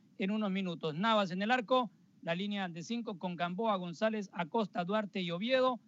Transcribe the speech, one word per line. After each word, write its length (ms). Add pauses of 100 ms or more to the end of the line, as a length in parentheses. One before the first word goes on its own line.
(180)
en 140
unos 180
minutos. 440
Navas 360
en 100
el 100
arco, 400 (300)
la 140
línea 340
de 140
cinco 360
con 180
Gamboa, 400
González, 560
Acosta, 520
Duarte 380
y 80
Oviedo. 580